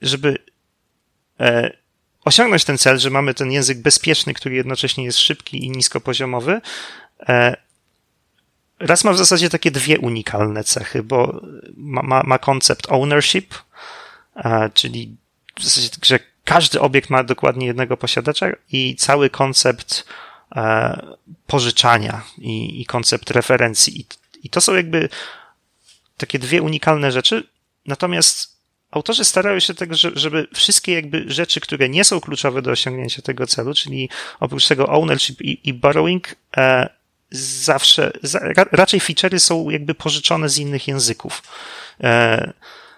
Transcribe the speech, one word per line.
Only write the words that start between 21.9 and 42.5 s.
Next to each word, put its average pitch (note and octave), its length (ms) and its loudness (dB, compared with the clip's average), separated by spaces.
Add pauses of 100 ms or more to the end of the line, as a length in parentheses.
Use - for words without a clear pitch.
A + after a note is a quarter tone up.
i, A2+ 420 -8
i B2 60 -12
koncept - 440 -2
referencji. A#2+ 720 2
I, - 60 -14 (360)
i - 80 -16
to F3 100 0
są F#3+ 140 2
jakby E3 340 0 (1080)
takie D3 220 -4
dwie C3+ 240 -4
unikalne D#3 500 0
rzeczy, B2+ 300 0 (440)
natomiast E3+ 720 -2 (320)
autorzy A3 340 -2
starają F#3+ 360 2
się F#3 140 -2
tak, E3 200 -8
że-, E3+ 200 2
żeby D3+ 400 -2
wszystkie - 380 2
jakby D#3 340 -4
rzeczy, D#3 340 -2
które C3+ 280 0
nie D#3+ 160 2
są F3+ 160 2
kluczowe C#3 420 -4
do B2+ 80 -2
osiągnięcia B2+ 520 -4
tego B2+ 240 -6
celu, B2+ 280 -2
czyli C3+ 340 -4 (320)
oprócz C#3 280 0
tego C#3 200 2
ownership D3 520 0
i, C#3 240 -6
i C#3 80 -4
borrowing, D#3 640 0 (220)
e, C3 320 4 (420)
zawsze, C3+ 840 2 (100)
za-, C#3+ 160 -2
ra-, - 340 2
raczej F#3+ 280 4
feature'y F3+ 380 0
są E3 320 2
jakby D3+ 240 -4
pożyczone D#3 540 -2
z C#3 100 0
innych C#3+ 300 -6
języków. B2+ 540 -4 (580)
E, A#2 520 2 (460)